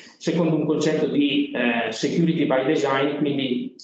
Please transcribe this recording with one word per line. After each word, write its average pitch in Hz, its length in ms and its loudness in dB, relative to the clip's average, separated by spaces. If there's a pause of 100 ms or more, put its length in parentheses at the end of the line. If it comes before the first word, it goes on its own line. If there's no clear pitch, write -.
(180)
secondo 170 380 0
un 147 100 0
concetto 151 420 0
di, 143 440 0
eh, 120 400 0
security 165 540 0
by 131 200 2
design, 143 520 0
quindi 127 680 -2